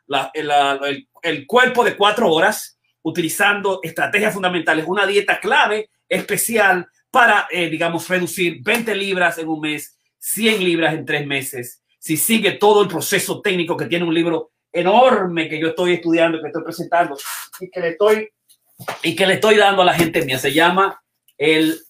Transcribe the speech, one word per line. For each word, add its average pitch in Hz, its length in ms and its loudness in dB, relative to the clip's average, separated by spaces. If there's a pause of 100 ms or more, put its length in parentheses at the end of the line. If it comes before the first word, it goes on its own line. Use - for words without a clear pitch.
la, 135 260 -2
el, 151 140 -6
la, 139 340 2
el, 139 260 -6 (140)
el 156 240 -4
cuerpo 247 380 4
de 175 120 -2
cuatro 208 320 2
horas, 175 520 0 (220)
utilizando 190 840 -2
estrategias 202 500 -2
fundamentales, 175 540 0
una 196 180 0
dieta 196 320 0
clave 214 520 0 (180)
especial 185 800 0 (240)
para, 226 380 4
eh, 170 180 -2
digamos, 160 400 -4
reducir 175 540 -2
veinte 220 320 -2
libras 185 440 -2
en 160 100 -6
un 156 120 -4
mes, 151 380 -8 (200)
cien 214 460 0
libras 165 300 0
en 147 100 -8
tres 143 220 -4
meses. 131 560 -8 (160)
Si 156 180 -4
sigue 202 360 0
todo 208 300 4
el 190 60 0
proceso 151 520 -4
técnico 175 360 -2
que - 100 -6
tiene 175 180 -2
un 165 100 -2
libro 165 360 -2 (220)
enorme 180 760 2
que 156 120 -6
yo 160 80 0
estoy 175 260 0
estudiando, 165 460 0
que 151 80 -8
estoy 156 160 -8
presentando 165 520 -2 (440)
y 185 80 -14
que 185 120 -10
le 170 100 -2
estoy, 214 380 0 (720)
y 160 140 -2
que 190 100 2
le 185 80 4
estoy 220 220 4
dando 196 260 4
a 180 40 4
la 165 80 4
gente 165 300 0
mía, 131 140 -4
se 139 140 -2
llama 185 500 2 (340)
el, 156 540 2